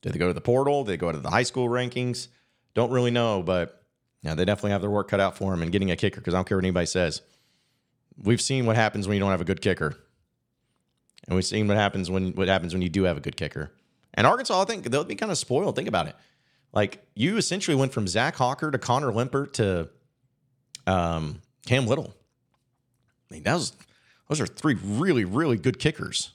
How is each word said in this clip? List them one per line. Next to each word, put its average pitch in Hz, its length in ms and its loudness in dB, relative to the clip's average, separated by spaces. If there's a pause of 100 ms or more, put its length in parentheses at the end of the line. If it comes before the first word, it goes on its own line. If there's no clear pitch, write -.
Do - 80 -6
they - 80 -4
go 87 100 2
to 87 60 2
the - 60 -8
portal? 139 440 2
Do 104 80 -4
they 87 40 -2
go 85 140 -2
to 78 80 -4
the 65 120 -4
high 113 120 4
school 123 260 -2
rankings? 123 600 -4 (460)
Don't 120 160 2
really 123 200 2
know, 117 320 2
but, 87 400 0 (400)
yeah, 78 120 -4
they 80 100 2
definitely 101 280 2
have 101 80 0
their 104 100 -2
work 101 180 0
cut 101 120 2
out 95 160 2
for 95 160 -2
him 85 100 -2
and 82 100 -2
getting 98 180 2
a 85 60 0
kicker, 101 240 -2
'cause 90 140 -2
I 92 40 4
don't 92 80 0
care 101 100 0
what 92 80 0
anybody 87 220 0
says. 87 360 0 (920)
We've 107 240 0
seen 131 260 0
what 110 100 4
happens 104 320 2
when 101 80 2
you 98 40 2
don't 98 100 2
have 92 100 0
a 87 40 -2
good 85 160 -2
kicker. 82 360 0 (1300)
And - 80 -2
we've 92 100 2
seen 107 220 0
what 101 100 2
happens 98 340 0
when, 92 220 -2
what 95 140 0
happens 90 260 0
when 92 100 -2
you 90 60 0
do 95 140 0
have 87 140 2
a 71 40 -8
good - 160 -8
kicker. 73 360 -8 (420)
And 110 120 6
Arkansas, 202 360 4
I - 20 4
think 220 200 -6
they'll 135 200 0
be 202 120 -8
kinda 214 200 -4
spoiled. 143 400 -2
Think 101 120 -4
about 92 180 0
it. - 100 -14 (560)
Like, - 420 -2
you 190 220 0
essentially 190 380 0
went 135 180 2
from 104 140 -2
Zach 110 300 0
Hawker 139 340 -2
to 135 80 -2
Connor 127 320 0
Limpert 131 440 -2
to, 90 340 0 (960)
um, 82 560 0 (240)
Cam 127 200 2
Little. 120 280 -2 (1160)
I - 40 -20
mean, 78 80 -16
that 135 120 2
was, 170 180 -2 (560)
those 151 120 -2
are - 60 0
three 143 360 0
really, 117 420 2
really 120 320 0
good 117 220 0
kickers. - 560 -4